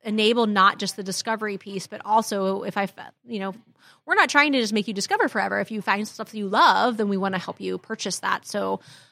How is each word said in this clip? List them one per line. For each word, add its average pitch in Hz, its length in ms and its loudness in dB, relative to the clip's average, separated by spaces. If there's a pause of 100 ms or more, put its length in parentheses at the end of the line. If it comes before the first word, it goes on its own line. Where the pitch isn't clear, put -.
enable 220 420 4
not 202 320 4
just 196 180 -4
the 202 60 -8
discovery 208 540 -4
piece, 196 300 -10
but - 180 -14
also 202 580 0
if 190 140 -8
I, 196 100 0
fe-, - 140 -16 (240)
you 233 140 -8
know, 190 140 -6 (520)
we're 339 100 0
not 359 140 4
trying 294 240 4
to 262 60 4
just 214 140 0
make 214 140 0
you 226 60 -6
discover 339 360 0
forever. 196 320 -2
If 202 100 -6
you 214 100 -6
find 208 240 -2
stuff - 260 -10
that 220 60 -12
you 202 120 -4
love, 220 480 4
then 214 100 0
we 202 80 0
wanna 190 240 0
help - 220 -10
you 185 160 -4
purchase - 420 -8
that. 190 260 -4
So, 196 360 -4 (300)